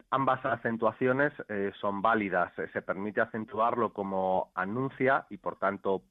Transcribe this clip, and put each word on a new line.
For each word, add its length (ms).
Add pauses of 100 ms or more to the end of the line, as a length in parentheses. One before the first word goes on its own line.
ambas 340
acentuaciones, 880 (160)
eh, 320
son 220
válidas. 560
Eh, 160
se 80
permite 400
acentuarlo 720
como 640
anuncia 720
y 80
por 220
tanto 520